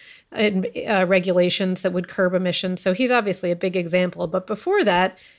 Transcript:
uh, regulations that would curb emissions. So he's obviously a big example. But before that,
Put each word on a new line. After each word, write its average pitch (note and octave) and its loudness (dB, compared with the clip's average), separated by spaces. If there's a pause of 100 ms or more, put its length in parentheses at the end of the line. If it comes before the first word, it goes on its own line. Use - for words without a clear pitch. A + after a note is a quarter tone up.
(360)
uh, G3 0
regulations F#3 2
that F#3 -2
would F3+ -4
curb F3+ 0
emissions. F#3 -2
So F#3+ 0
he's A#3+ 0
obviously G#3 0
a F3 2
big F#3 -2
example. F3 -2
But F#3 -4
before F4 0
that, F#3 2 (220)